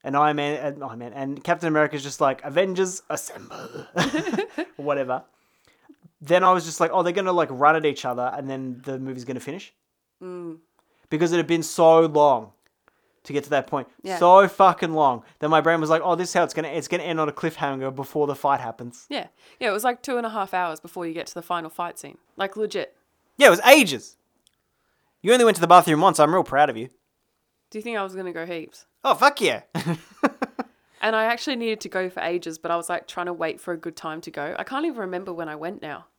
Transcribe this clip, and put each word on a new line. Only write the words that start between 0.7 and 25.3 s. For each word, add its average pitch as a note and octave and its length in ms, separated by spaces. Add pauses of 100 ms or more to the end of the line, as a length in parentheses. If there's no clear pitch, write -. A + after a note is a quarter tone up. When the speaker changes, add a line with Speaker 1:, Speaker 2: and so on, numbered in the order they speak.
Speaker 1:
Iron A#2 160
Man, A#2+ 140
and C#3 300
Captain E3+ 240
America's D3+ 340
just C#3 200
like, B2+ 220
"Avengers, F3+ 680
assemble." - 760 (100)
<laughs> C#4+ 480
Speaker 2:
<laughs> - 340
Speaker 1:
Whatever. C#3 460 (1000)
Then E3+ 220
I F#3 100
was E3+ 120
just E3 140
like, E3 140
"Oh, F3+ 100
they're F3 100
gonna, F#3 200
like, E3 180
run D3 240
at D3+ 100
each C#3+ 200
other, B2 280
and C3+ 160
then C3 360
the C3+ 120
movie's C3 280
gonna B2+ 140
finish." E3 340 (500)
Speaker 2:
Mm. F3 340 (520)
Speaker 1:
Because D#3 220
it F3 60
had D#3 100
been E3 160
so D#3+ 380
long D3 500 (720)
to C#3 100
get C#3 100
to C#3+ 80
that C#3+ 160
point. C3+ 200 (140)
Speaker 2:
Yeah. F#3 160
Speaker 1:
So F#3 300
fucking F#3 460
long C3+ 300 (160)
that D3+ 100
my D#3+ 120
brain E3 200
was D#3 80
like, D#3+ 160
"Oh, F3 100
this F3 140
is - 40
how F3 100
it's - 100
gonna, D#3 160
it's D3+ 180
gonna F3 160
end D#3+ 160
on D#3 80
a C#3+ 60
cliffhanger C3+ 600
before C#3+ 340
the C#3 80
fight C#3 260
happens." A#2+ 480
Speaker 2:
Yeah. C4+ 180 (320)
Yeah, B3 100
it - 40
was, G#3+ 100
like, B3 180
two B3+ 160
and A#3 80
a A3 40
half G3+ 240
hours F3 260
before E3+ 260
you D#3+ 80
get E3 140
to - 60
the F3 80
final E3 280
fight F3 300
scene. - 180 (200)
Like, G3 180
legit. G#3 400 (420)
Speaker 1:
Yeah, C#4 100
it F#3+ 40
was F3 100
ages. A3+ 540 (1040)
You G#3+ 120